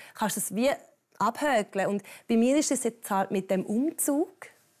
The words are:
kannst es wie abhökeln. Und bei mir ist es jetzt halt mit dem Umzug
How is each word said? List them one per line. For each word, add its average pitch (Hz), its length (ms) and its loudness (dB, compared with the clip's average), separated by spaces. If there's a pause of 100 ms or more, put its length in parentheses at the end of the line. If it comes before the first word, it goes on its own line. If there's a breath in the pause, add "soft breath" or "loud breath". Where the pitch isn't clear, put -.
(140 loud breath)
kannst 214 240 -2
es 190 180 -6
wie 247 140 2 (480)
abhökeln. 214 720 0
Und 196 140 -2 (240 loud breath)
bei 233 120 2
mir 247 180 4
ist 302 140 2
es 262 140 0
jetzt - 260 -6
halt 196 200 0
mit 190 200 -2
dem 190 160 0
Umzug 285 640 0 (500)